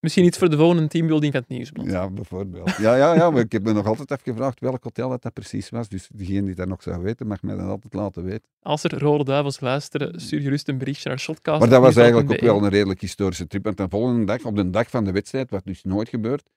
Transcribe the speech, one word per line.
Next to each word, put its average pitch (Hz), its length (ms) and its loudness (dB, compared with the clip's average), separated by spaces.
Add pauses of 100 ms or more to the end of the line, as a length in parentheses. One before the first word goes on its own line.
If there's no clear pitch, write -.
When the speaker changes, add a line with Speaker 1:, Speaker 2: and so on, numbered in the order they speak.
Speaker 1:
Misschien 175 240 4
iets 175 120 4
voor 185 120 2
de 147 80 2
volgende 165 300 4
teambuilding 156 440 0
van 135 100 -2
het - 80 -16
Nieuwsblad. - 360 -10
Speaker 2:
Ja, 95 240 -4
bijvoorbeeld. 92 680 -8
Ja, 110 180 4
ja, 147 200 4
ja, 170 140 6
maar 135 120 2
ik 107 100 -2
heb 104 120 -2
me 110 100 0
nog 104 120 0
altijd 113 260 -4
afgevraagd 127 480 -6
welk 131 240 -6
hotel 127 260 -8
dat, 123 120 -8
dat 117 120 -12
precies - 360 -10
was. 117 200 -10
Dus 95 240 -12
degene 98 320 -4
die 92 100 -6
dat 90 120 -6
nog 92 160 -8
zou 87 200 -8
weten, 110 240 -6
mag 101 140 -8
mij 101 140 -8
dat 92 120 -8
altijd 95 260 -10
laten 98 300 -6
weten. 98 260 -10 (100)
Speaker 1:
Als 147 240 -4
er - 160 -6
Rode 147 240 2
Duivels 139 360 -2
luisteren, 143 600 -6
stuur 151 200 -6
gerust 139 260 -4
een 135 100 -4
berichtje 135 320 -8
naar 135 100 -6
shotcast 160 420 -2
apenstaartje 123 200 10
N 131 40 8
U 127 60 10
S - 20 4
blad 120 180 10
punt 117 160 4
B - 40 0
E. - 0 -
Speaker 2:
Maar - 20 2
dat - 80 0
was - 20 0
eigenlijk 117 100 6
ook 104 60 4
wel 104 60 2
een 98 120 2
redelijke 98 280 0
historische 92 420 -4
trip, 101 160 -6
want 98 140 -6
de 95 120 -4
volgende 117 360 0
dag, 113 200 -4
op 107 100 -6
de 95 140 0
dag 107 200 0
van 120 140 -2
de 98 80 -2
wedstrijd, 123 380 -4
wat 95 160 -6
dus 98 180 -12
nooit 101 260 -2
gebeurt, 120 480 -4